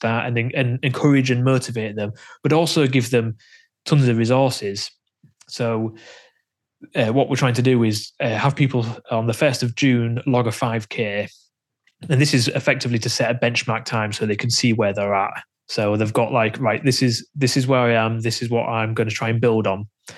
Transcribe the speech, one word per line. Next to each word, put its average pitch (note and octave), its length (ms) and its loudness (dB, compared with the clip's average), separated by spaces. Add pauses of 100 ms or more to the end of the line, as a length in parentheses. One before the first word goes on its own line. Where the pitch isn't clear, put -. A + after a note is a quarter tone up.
that A2+ 240 -2
and A#2+ 120 -2
en-, A#2 180 -2
and B2+ 280 0
encourage C3+ 480 2
and B2 120 0
motivate A#2 520 0
them, G#2+ 160 -4 (320)
but C3 100 0
also D#3+ 340 2
give C3 220 0
them A2+ 260 0 (500)
tons C#3 220 4
of A#2 100 2
resources. A2+ 720 0 (600)
So, A2+ 460 -4 (1000)
uh, A2+ 180 2
what - 160 2
we're C3+ 80 0
trying B2+ 180 2
to B2 60 2
do B2 220 4
is, G#2+ 360 -2
uh, C3 100 -2
have C#3 260 0
people B2+ 300 0 (260)
on A2+ 160 0
the A2+ 60 0
first - 300 0
of A#2 120 -4
June A#2 520 0
log B2 200 2
a A2 40 0
five A2+ 380 -4
K. G#2 380 -4 (840)
And C3+ 120 4
this D3 120 4
is A#2+ 160 2
effectively B2+ 500 0
to A#2 100 -4
set A#2 220 0
a B2 40 -2
benchmark A#2+ 500 -2
time G#2+ 260 -2
so A2 140 -4
they G#2+ 100 -2
can A2+ 160 -4
see A2+ 220 2
where G#2+ 200 2
they're G2+ 220 0
at. G2 180 0 (340)
So G#2 300 0
they've G#2+ 160 0
got, A#2 180 0
like, A2 280 0
"Right, B2+ 260 -2
this C3 160 2
is, A#2+ 340 0
this C3+ 220 0
is C3 80 2
where C3 160 2
I A#2+ 120 4
am. A2+ 280 0
This A2+ 200 -4
is A#2 80 -4
what A#2 200 0
I'm A2+ 240 -2
gonna A2 160 0
try A2+ 200 -4
and A2+ 120 0
build A2 260 4
on." G2+ 200 -2 (300)